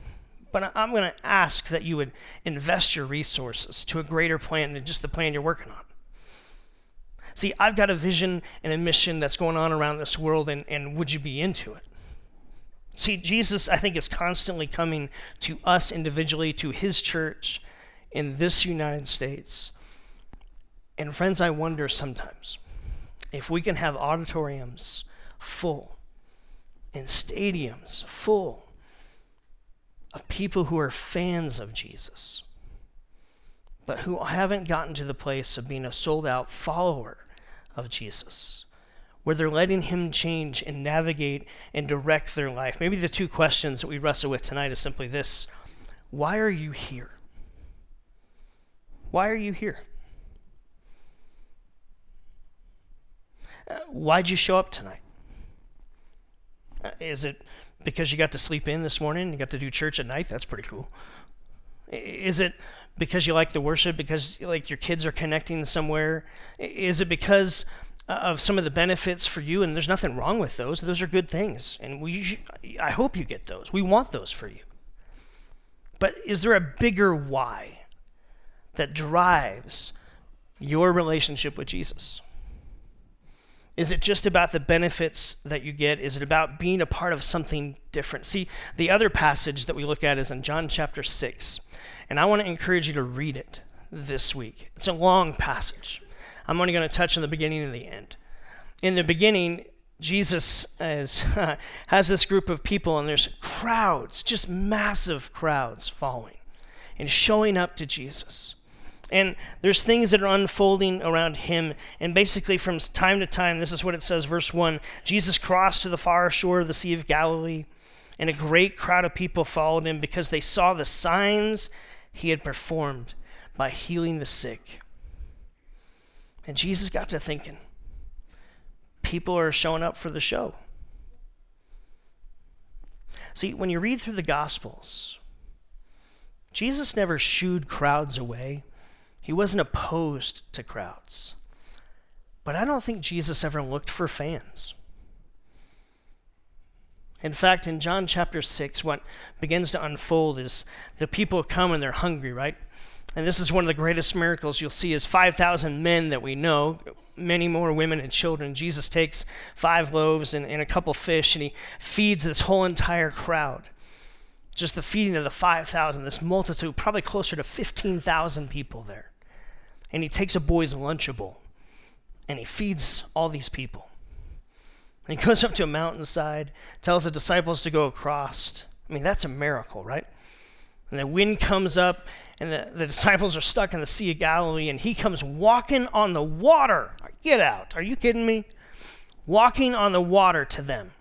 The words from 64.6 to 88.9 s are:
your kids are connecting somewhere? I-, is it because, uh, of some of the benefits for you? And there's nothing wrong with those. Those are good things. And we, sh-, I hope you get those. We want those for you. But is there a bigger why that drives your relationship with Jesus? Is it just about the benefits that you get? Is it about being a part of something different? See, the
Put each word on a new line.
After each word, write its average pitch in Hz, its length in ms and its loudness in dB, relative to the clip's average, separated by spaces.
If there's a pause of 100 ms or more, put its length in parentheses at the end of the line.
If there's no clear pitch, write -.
your 143 80 -6
kids 165 280 -2
are 156 60 0
connecting 156 520 -2
somewhere? 156 640 0 (340)
I-, - 40 -8
is 180 380 0
it 185 60 2
because, 190 580 4 (440)
uh, - 40 -2
of 170 280 -2
some 202 160 4
of 185 60 2
the 151 80 -2
benefits 175 560 2
for - 140 -2
you? 170 220 0
And 156 120 0
there's 147 120 -2
nothing 170 300 0
wrong 165 220 0
with 151 180 -2
those. 139 240 -4
Those 175 200 -2
are 185 60 -2
good 180 220 0
things. 170 520 -2
And 139 200 -8
we, 170 220 -6
sh-, 190 140 -4 (440)
I 151 100 0
hope 262 240 0
you 170 80 -2
get - 220 -8
those. 90 260 -10
We 196 100 0
want 185 300 4
those 110 200 -6
for - 160 -10
you. 104 140 -16 (1400)
But - 160 0 (100)
is 202 160 0
there 220 120 6
a 175 260 2
bigger 202 360 6
why 135 720 -4 (920)
that 143 180 -2
drives 151 1000 2 (680)
your 156 320 4
relationship 156 640 0
with 143 100 -8
Jesus? - 540 -6 (1600)
Is 165 140 2
it 180 100 4
just 196 240 4
about - 260 4
the 160 80 2
benefits 170 840 2
that 147 180 -4
you 147 80 -8
get? 147 280 2
Is 135 180 -4
it - 40 -4
about 151 380 2
being 180 220 2
a 160 40 4
part 175 280 0
of 139 100 -2
something 147 540 -2 (160)
different? - 320 -4
See, 180 240 2 (260)
the 170 160 4